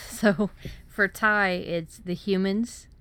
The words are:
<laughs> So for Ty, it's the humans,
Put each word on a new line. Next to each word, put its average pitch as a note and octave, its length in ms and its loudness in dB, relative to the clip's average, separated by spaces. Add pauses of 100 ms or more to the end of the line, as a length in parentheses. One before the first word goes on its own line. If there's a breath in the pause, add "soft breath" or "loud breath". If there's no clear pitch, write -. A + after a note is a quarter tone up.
<laughs> - 100 -16
So G3+ 400 2 (380 loud breath)
for G3+ 200 0
Ty, G#3 420 2
it's E3+ 480 -4
the F3 160 -6
humans, G3 720 0 (120)